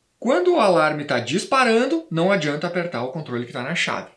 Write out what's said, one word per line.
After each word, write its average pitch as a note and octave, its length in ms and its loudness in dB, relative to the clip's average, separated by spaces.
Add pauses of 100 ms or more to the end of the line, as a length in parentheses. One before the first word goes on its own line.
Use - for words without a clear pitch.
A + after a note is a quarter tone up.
(180)
quando F4 360 2
o D#4 60 2
alarme D#3 440 2
tá B2+ 160 0
disparando, A#3+ 880 0
não E3 220 2
adianta D3+ 340 -2
apertar E3+ 380 -4
o B2+ 80 -8
controle B2 340 -6
que - 60 -16
tá B2+ 100 -8
na C#3+ 120 -6
chave, G2+ 420 -4